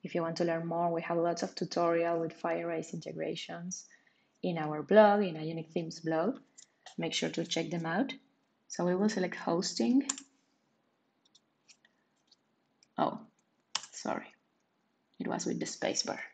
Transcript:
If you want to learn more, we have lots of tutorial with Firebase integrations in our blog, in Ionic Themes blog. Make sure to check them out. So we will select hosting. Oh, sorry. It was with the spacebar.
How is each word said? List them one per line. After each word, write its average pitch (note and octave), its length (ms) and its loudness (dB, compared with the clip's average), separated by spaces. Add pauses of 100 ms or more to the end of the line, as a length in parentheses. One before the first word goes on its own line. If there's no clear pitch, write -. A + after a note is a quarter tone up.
If - 140 -10
you E3+ 80 0
want E3 140 -4
to F3 80 2
learn E3 200 0
more, E3+ 260 0
we E3 120 -2
have E3+ 140 -2
lots E3+ 260 2
of - 100 -6
tutorial E3+ 640 2
with - 220 -4
Firebase E3+ 520 -2
integrations E3 920 -8 (560)
in F3 160 0
our D3+ 240 -2
blog, G#3 400 8
in E3+ 160 -2
Ionic D#3+ 320 -4
Themes E3 300 -4
blog. D#3+ 400 0 (580)
Make E3 160 -2
sure E3 160 -2
to E3 160 -2
check E3 240 -2
them E3+ 160 -2
out. F#3 260 0 (580)
So E3+ 160 -2
we F3+ 100 4
will G#3 140 4
select F#3 260 0
hosting. A#3 720 2 (3000)
Oh, - 220 0 (720)
sorry. - 420 -6 (880)
It - 80 -4
was - 180 -4
with A#1 140 -2
the - 80 -2
spacebar. - 520 -4 (140)